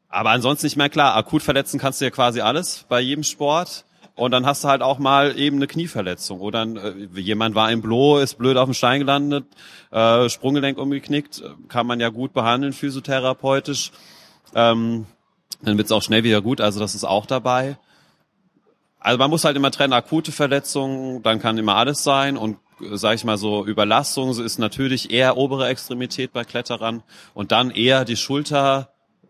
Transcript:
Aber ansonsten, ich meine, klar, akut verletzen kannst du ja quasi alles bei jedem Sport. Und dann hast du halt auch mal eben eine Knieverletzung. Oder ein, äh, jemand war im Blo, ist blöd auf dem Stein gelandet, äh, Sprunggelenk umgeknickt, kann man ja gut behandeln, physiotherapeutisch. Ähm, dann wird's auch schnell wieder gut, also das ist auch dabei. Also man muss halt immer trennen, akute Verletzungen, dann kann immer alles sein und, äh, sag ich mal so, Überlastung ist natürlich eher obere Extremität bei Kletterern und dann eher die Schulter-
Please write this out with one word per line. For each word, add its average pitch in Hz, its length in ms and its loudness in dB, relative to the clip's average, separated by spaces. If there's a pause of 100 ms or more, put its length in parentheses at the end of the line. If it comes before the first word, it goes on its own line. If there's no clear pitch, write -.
Aber 110 220 0
ansonsten, 127 360 2
ich 143 100 -2
meine, 143 140 2
klar, 139 260 4
akut 127 260 0
verletzen 139 360 -2
kannst 131 220 -4
du 139 60 0
ja 120 40 0
quasi 120 300 0
alles 131 480 -2
bei 123 120 2
jedem 143 240 -4
Sport. 151 600 -4 (300)
Und 123 180 0
dann 127 140 2
hast 143 180 0
du 147 40 0
halt 135 140 4
auch 131 160 2
mal 139 400 4
eben 143 200 0
eine 139 100 0
Knieverletzung. 98 720 -6
Oder 107 220 -4
ein, 113 140 -6
äh, 98 440 -10
jemand 107 340 -2
war 110 160 4
im 117 120 0
Blo, 131 360 4
ist 135 160 0
blöd 127 220 2
auf 127 80 6
dem 131 100 -2
Stein 131 240 2
gelandet, 143 460 0 (480)
äh, 117 360 4
Sprunggelenk 139 480 -2
umgeknickt, 143 680 -6 (240)
kann 120 180 0
man 120 140 -2
ja 117 80 0
gut 120 240 -6
behandeln, 127 400 0
physiotherapeutisch. 135 1200 -2 (640)
Ähm, 113 500 2 (560)
dann 107 160 2
wird's 107 140 2
auch 107 100 2
schnell 110 220 2
wieder 110 180 4
gut, 120 180 -4
also 104 200 0
das 104 160 -6
ist 98 80 -8
auch 104 220 0
dabei. 131 500 -2 (1200)
Also 117 180 2
man 135 120 4
muss 160 140 0
halt 147 120 2
immer 139 140 2
trennen, 135 220 2
akute 156 400 0
Verletzungen, 135 880 -2
dann 110 180 2
kann 113 160 0
immer 107 200 2
alles 131 260 2
sein 139 340 2
und, 110 220 -4 (220)
äh, 101 160 -10
sag 107 180 2
ich 110 100 -6
mal 110 140 0
so, 104 260 -2
Überlastung 110 680 0
ist 117 280 -6
natürlich 127 520 -2
eher 123 260 4
obere 135 320 0
Extremität 127 640 -6
bei 120 120 -6
Kletterern 113 580 -6 (320)
und 101 180 -4
dann 123 180 2
eher 127 340 2
die 113 120 -4
Schulter- 139 760 -2 (380)